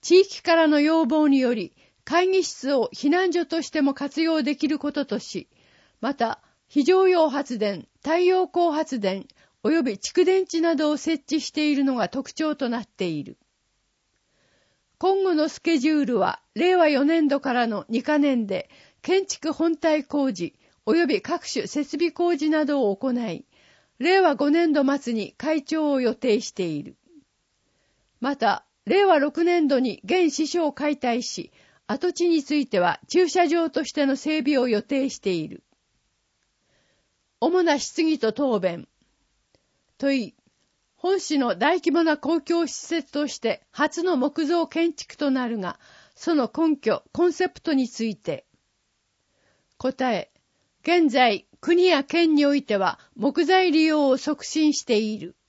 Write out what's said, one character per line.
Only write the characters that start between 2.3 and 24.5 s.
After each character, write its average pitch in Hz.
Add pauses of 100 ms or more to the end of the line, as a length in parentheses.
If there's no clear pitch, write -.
室 277
を 240
避 -
難 359
所 339
と 330
し -
て 311
も 277
活 285
用 320
で 247
き 302
る 294
こ 294
と 285
と -
し、 - (520)
ま 262
た、 226 (260)
非 285
常 370
用 339
発 254
電、 202 (160)
太 320
陽 370
光 349
発 294
電、 196 (360)
及 302
び 240
蓄 -
電 370
池 330
な 330
ど 302
を 302
設 320
置 320
し -
て 302
い 285
る 277
の 269
が 214
特 -
徴 311
と 254
な 240
っ 196
て -
い 151
る。 - (1600)
今 392
後 370
の 302
ス -
ケ 330
ジ 262
ュ 302
ー 277
ル 247
は、 - (140)
令 359
和 339
四 285
年 320
度 277
か 277
ら 240
の 208
二 226
カ 302
年 262
で、 - (320)
建 381
築 -
本 330
体 311
工 269
事、 180 (300)
及 330
び 233
各 330
種 202
設 294
備 330
工 349
事 302
な 302
ど 269
を 196
行 262
い、 226 (540)
令 370
和 311
五 294
年 330